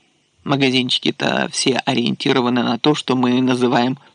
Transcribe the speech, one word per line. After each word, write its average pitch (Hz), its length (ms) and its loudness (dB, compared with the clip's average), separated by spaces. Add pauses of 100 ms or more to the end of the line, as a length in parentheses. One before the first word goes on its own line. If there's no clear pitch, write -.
(440)
Магазинчики-то 127 1040 0
все - 280 -2
ориентированы 127 840 0
на 120 160 -2
то, 151 160 2
что 131 220 -2
мы 127 240 2
называем 123 580 2 (160)